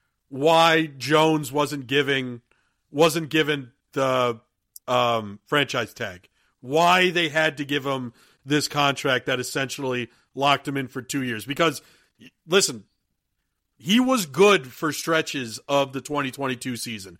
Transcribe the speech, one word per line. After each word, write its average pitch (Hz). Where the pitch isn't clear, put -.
why 165
Jones 151
wasn't 143
giving, 131
wasn't 156
given 143
the, 127
um, 117
franchise 135
tag. 92
Why 175
they 165
had 156
to 147
give 139
him 131
this 143
contract 139
that 131
essentially 127
locked 135
him 139
in 135
for 127
two 139
years. 113
Because, 143
listen, 156
he 180
was 254
good 160
for 156
stretches 151
of 139
the 135
twenty 139
twenty-two 127
season. 98